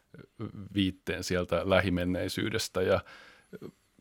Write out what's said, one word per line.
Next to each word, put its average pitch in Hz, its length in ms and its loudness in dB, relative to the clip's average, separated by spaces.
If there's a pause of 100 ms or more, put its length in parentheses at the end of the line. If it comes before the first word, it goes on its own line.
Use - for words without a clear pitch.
(720)
viitteen 92 500 -2
sieltä 90 400 0
lähimenneisyydestä. 92 1200 0
Ja 95 180 4 (1000)